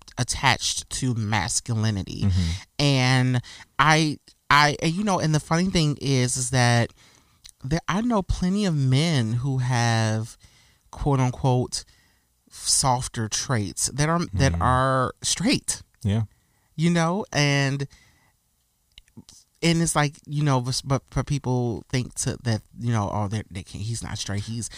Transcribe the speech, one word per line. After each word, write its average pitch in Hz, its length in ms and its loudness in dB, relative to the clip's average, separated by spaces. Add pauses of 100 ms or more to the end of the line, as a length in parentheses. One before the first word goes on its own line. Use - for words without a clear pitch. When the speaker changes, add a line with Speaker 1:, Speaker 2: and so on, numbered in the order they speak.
(200)
Speaker 1:
attached - 720 -2
to 127 240 -2
masculinity. 107 1040 -2
Speaker 2:
Mm-hmm. 90 280 2 (280)
Speaker 1:
And 127 640 2 (380)
I, 156 400 4 (320)
I, 147 320 6
and, 160 100 0
you 190 100 -2
know, 196 160 0
and 156 140 2
the 151 60 2
funny 165 320 0
thing 156 280 2
is, 127 380 0
is 123 140 -4
that 120 420 4 (720)
there, 151 260 -2
I 180 120 0
know 233 200 0
plenty 190 440 -2
of 170 100 0
men 135 580 2
who 131 240 -2
have, 113 800 0 (540)
quote 139 280 0
unquote, 127 640 0 (720)
softer 123 720 0
traits 107 600 -4
that 147 200 0
are, 170 120 0 (140)
that 95 200 2
Speaker 2:
Mm-hmm. 85 80 -2
Speaker 1:
are 127 600 2
straight. - 600 -2 (220)
Speaker 2:
Yeah. 107 180 2 (560)
Speaker 1:
You 160 120 2
know, 170 440 0
and, 139 520 0 (1800)
and 165 180 2
it's 165 140 0
like, 147 180 2 (140)
you 147 160 -2
know, 135 180 2
but, 123 240 -4
but 139 240 0
for 135 140 -4
people 123 680 -2
think 127 260 -4
to, - 280 -4
that, 113 180 0 (180)
you 120 120 -2
know, 107 200 0
"Oh, 104 160 -2
they, 104 220 -4
they 90 140 -12
can't, 78 200 -12
he's 113 200 -6
not - 140 -8
straight. 101 260 -6
He's, 113 340 -8